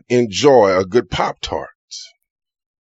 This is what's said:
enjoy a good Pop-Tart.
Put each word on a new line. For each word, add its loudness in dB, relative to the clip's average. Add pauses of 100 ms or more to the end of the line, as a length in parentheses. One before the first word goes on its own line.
enjoy 2
a 0
good -2
Pop-Tart. -8 (1200)